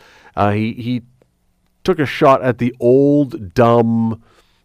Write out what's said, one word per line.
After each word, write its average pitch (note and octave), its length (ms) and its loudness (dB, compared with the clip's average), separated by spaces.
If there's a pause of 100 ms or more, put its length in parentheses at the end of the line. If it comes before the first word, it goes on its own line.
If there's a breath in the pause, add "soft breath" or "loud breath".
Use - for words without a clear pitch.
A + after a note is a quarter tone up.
(360 soft breath)
Uh, G2+ 160 0
he, A2 220 -6
he A#2+ 280 -8 (800)
took F3+ 140 -2
a C#3+ 80 0
shot C3+ 360 2
at B2+ 160 -2
the B2 200 -4
old, C3 760 0
dumb, A#2 680 2 (420 soft breath)